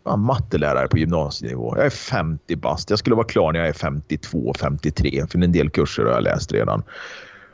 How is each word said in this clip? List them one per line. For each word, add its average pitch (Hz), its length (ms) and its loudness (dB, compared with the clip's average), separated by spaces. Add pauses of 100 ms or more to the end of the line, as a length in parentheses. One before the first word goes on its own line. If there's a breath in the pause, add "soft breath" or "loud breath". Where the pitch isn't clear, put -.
Fan, - 160 0
mattelärare 76 680 0
på - 100 4
gymnasienivå. 69 800 -2
Jag 139 100 4
är 135 40 2
femtio 82 640 -4
bast. - 340 -2
Jag 104 80 2
skulle 113 180 2
vara 113 100 2
klar 82 260 2
när 82 80 0
jag 82 80 2
är 76 40 0
femtiotvå, 73 840 -4
femtiotre. 71 720 0
För - 160 -2
en 87 100 4
del 76 180 2
kurser 76 340 0
har 57 80 4
jag 58 100 2
läst - 300 -2
redan. 53 300 0 (720 loud breath)